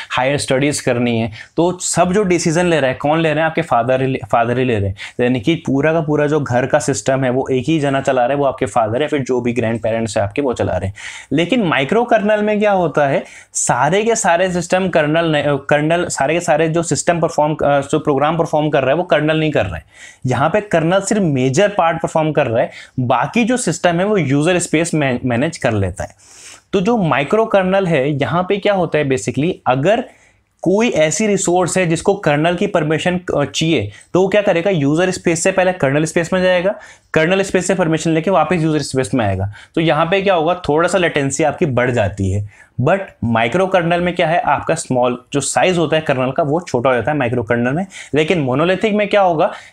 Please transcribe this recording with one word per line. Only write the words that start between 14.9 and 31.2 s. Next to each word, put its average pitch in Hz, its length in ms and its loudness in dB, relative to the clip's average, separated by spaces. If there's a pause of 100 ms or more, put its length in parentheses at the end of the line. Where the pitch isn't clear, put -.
ने-, 147 340 0 (100)
कर्नेल, 156 360 2
सारे 139 280 -2
के 170 60 0
सारे 165 300 0
जो 160 140 0
सिस्टम 165 360 0
परफॉर्म, 156 340 0
अ, 143 260 2
जो 143 200 -2
प्रोग्राम 147 380 0
परफॉर्म 156 320 0
कर 147 120 0
रहा 127 80 0
है 139 60 4
वो 175 80 -2
कर्नेल 156 360 0
नहीं 156 120 0
कर 127 140 0
रहा 90 100 -6
है। 78 100 -12 (400)
यहाँ 127 240 2
पे 208 120 0
कर्नेल 170 380 2
सिर्फ 220 200 -2
मेजर 139 480 2
पार्ट 165 340 0
परफॉर्म 156 300 0
कर 143 160 0
रहा 113 140 0
है, 165 100 -2 (280)
बाकी 123 440 0
जो 247 140 0
सिस्टम 175 420 0
है 190 60 0
वो 214 120 0
यूजर 151 420 2
स्पेस 165 340 -2
मै-, 135 320 0
मैनेज 127 320 -2
कर 123 140 0
लेता 95 320 -2
है। - 120 -14 (580)
तो 196 80 2
जो 233 160 2
माइक्रो 160 480 2
कर्नेल 196 420 2
है 147 240 2
यहाँ 139 320 -2
पे 202 140 -2
क्या 202 160 0
होता 170 240 0
है 147 120 0
basically, 131 420 -2 (160)
अगर 165 360 2 (580)
कोई 208 280 2
ऐसी 156 380 0